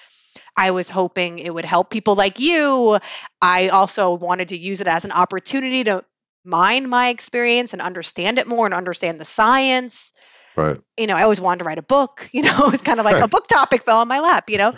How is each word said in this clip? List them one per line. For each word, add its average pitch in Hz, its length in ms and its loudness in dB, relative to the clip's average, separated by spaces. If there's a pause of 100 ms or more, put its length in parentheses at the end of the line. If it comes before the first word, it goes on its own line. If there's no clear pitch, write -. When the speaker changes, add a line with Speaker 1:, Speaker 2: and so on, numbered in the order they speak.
(560)
Speaker 1:
I 190 160 2
was 185 180 -4
hoping 180 480 -2
it 170 140 -10
would 165 120 -8
help 175 260 0
people 214 240 0
like 196 240 0
you. 269 600 2 (420)
I 185 280 2
also 190 460 2
wanted 175 360 -4
to 185 80 -10
use 185 220 -8
it 196 60 -8
as 165 180 0
an 196 80 -10
opportunity 254 720 -2
to 196 200 -2 (400)
mine 196 440 0
my 247 200 2
experience 240 640 -2
and 175 100 -10
understand 180 560 -4
it 233 80 0
more 233 200 0
and 190 80 -2
understand 175 460 -6
the 156 40 -14
science. 254 880 0 (420)
Speaker 2:
Right. 76 240 -2 (180)
Speaker 1:
You 226 100 -4
know, 196 80 0
I 170 80 2
always 214 180 4
wanted 180 200 0
to 175 40 -8
write 160 140 -6
a 160 40 -8
book. 262 480 -2
<laughs> - 20 -14
You 269 100 -2
know, - 240 4
it - 60 4
was 277 100 -2
kind 240 180 0
of 214 40 0
like 208 100 4
Speaker 2:
Right. 170 100 4
Speaker 1:
a 220 40 2
book 370 200 0
topic 277 360 2
fell 226 160 4
on 233 80 0
my 269 120 -2
lap, 320 300 0
you 208 80 -2
know? 208 200 2